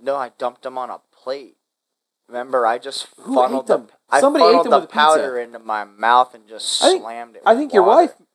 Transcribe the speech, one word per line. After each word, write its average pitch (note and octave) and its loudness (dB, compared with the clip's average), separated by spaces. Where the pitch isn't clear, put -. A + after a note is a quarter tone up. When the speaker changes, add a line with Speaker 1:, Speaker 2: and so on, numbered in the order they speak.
Speaker 1:
No, C3+ -6
I B2 -8
dumped - -12
'em C3 -12
on B2 -10
a F2+ -16
plate. C3 -14
Remember, B2 -2
I A#2+ 0
just C3+ -14
Speaker 2:
Who - -12
ate - -4
Speaker 1:
funneled B3+ 0
the, G#3+ 0
Speaker 2:
them? A#3 -14
Speaker 1:
I C#3 2
Speaker 2:
Somebody C4+ 4
ate F3 6
Speaker 1:
funneled E3+ 4
Speaker 2:
them D#3 -2
Speaker 1:
the E3 4
Speaker 2:
with - -4
a - -18
pizza. - -12
Speaker 1:
powder D3 2
into A#2 -12
my A2 -6
mouth A2+ 0
and G#2+ -20
just - -8
Speaker 2:
I C#4+ 4
think, F#4+ -4
Speaker 1:
slammed A#2 -16
it - -20
Speaker 2:
I G#3 2
Speaker 1:
with A#3+ 2
Speaker 2:
think C#4 -6
your F#3+ 4
Speaker 1:
water. A#3+ 4
Speaker 2:
wife - -10